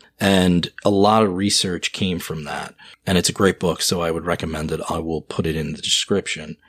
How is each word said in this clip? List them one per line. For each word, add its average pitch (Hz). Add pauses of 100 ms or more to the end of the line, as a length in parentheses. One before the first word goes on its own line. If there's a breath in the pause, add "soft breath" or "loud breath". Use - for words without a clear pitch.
(180 soft breath)
And 92 (140)
a 101
lot 104
of 98
research 95
came 92
from 78
that. 73 (300 loud breath)
And 92
it's 85
a -
great 98
book, 85
so -
I 85
would 82
recommend 80
it. 78
I 82
will 80
put -
it 82
in 78
the -
description. - (120 soft breath)